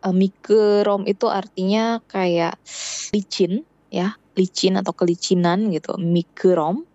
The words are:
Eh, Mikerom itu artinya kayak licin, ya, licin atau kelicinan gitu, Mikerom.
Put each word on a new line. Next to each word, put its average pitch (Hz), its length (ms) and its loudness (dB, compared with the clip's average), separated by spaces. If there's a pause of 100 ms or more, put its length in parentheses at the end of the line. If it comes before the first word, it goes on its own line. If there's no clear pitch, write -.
Eh, 190 120 -2
Mikerom 208 920 2
itu 208 240 0
artinya 208 720 -2
kayak 175 540 -2 (560)
licin, 202 480 -2 (280)
ya, 185 280 -4 (160)
licin 185 420 0
atau 190 160 -2
kelicinan 180 800 0
gitu, 156 260 -4
Mikerom. 175 880 0 (120)